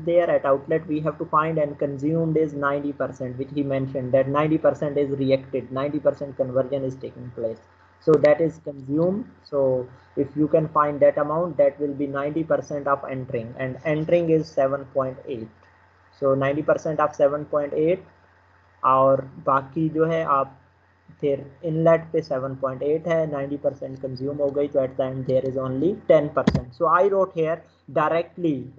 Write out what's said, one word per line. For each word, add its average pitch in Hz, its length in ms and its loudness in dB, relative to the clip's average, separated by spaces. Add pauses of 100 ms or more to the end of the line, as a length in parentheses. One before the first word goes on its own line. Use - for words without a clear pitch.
there, 170 260 4
at 143 140 2
outlet 151 420 0
we 151 140 -2
have 151 180 -4
to 165 80 -4
find, 160 320 0
and 143 200 -2
consumed 151 580 0
is 156 180 0
ninety 143 380 -2
percent, 131 460 -6
which 135 160 -8
he 147 80 -2
mentioned 135 500 -4
that 135 160 4
ninety 156 300 2
percent 143 380 0
is 143 220 0
reacted, 135 520 0
ninety 143 300 -4
percent 139 360 -2
conversion 131 480 -2
is 131 120 -6
taking 123 400 -14
place. 113 220 -6 (440)
So 160 100 6
that 147 280 6
is 160 240 0
consumed. 151 600 -2 (200)
So 131 420 0 (300)
if 139 180 -4
you 151 140 2
can 156 200 2
find 147 320 0
that 143 180 6
amount, 151 400 -2
that 139 200 4
will 143 140 -2
be 139 140 -4
ninety 143 360 -4
percent 143 440 -2
of 139 180 0
entering, 127 540 -6
and 131 260 -4
entering 165 460 2
is 156 180 2
seven 135 460 -2
point 131 320 -2
eight. 110 220 -10 (680)
So 135 160 4
ninety 139 280 0
percent 151 380 0
of 147 140 0
seven 147 300 2
point 147 300 -4
eight, 165 280 0 (840)
और 135 360 4 (260)
बाकी 139 420 0
जो 156 240 0
है 165 120 0
आप 139 320 0 (640)
फिर 139 240 -2 (200)
इनलेट 160 480 4
पे 160 100 2
सेवन 135 340 -4
पॉइंट 131 260 -4
एट 156 260 -2
है, 160 220 2
नाइंटी 143 340 -6
परसेंट 135 380 -6
कंज्यूम 135 340 -6
हो 147 100 0 (100)
गई, 143 120 0
तो 143 120 0
at 131 180 -4
the 135 80 0
end 131 240 -6
there 131 200 2
is 127 140 -4
only 131 260 0 (200)
ten 147 260 6
percent। - 420 -2
So 165 80 2
I 180 220 4
wrote 190 260 0
here 160 220 -2 (420)
directly 160 560 0 (240)